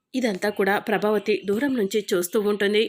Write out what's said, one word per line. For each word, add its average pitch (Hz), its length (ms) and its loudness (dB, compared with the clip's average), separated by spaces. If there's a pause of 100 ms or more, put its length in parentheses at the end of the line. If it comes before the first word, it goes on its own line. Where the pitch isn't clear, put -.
(140)
ఇదంతా 208 360 -2
కూడా 202 300 0
ప్రభావతి 208 640 0
దూరం 233 320 0
నుంచి 208 300 0
చూస్తూ 180 360 0
ఉంటుంది. 208 480 2